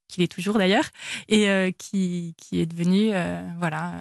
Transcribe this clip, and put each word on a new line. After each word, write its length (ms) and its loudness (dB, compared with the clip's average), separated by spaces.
qu'il 160 -4
est 80 2
toujours 280 -2
d'ailleurs, 260 4
et, 220 4
euh, 260 2
qui, 600 -4
qui 240 -4
est 60 0
devenu, 460 2
euh, 300 -2
voilà. 420 -4